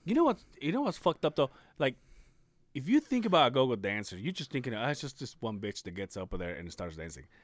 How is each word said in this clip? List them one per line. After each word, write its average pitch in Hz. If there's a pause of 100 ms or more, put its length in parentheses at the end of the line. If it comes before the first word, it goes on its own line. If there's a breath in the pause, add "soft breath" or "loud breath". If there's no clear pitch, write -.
You 190
know 320
what? 269 (220)
You 147
know 247
what's 240
fucked -
up 151
though? 143 (260 soft breath)
Like, 135 (760 soft breath)
if 135
you 254
think 247
about 170
a 120
go-go 131
dancer, 101
you're 120
just 160
thinking, 127
"Ah, 113
it's 147
just -
this 131
one 107
bitch 104
that 95
gets 95
up 92
there 87
and 85
starts 85
dancing." 80 (160 soft breath)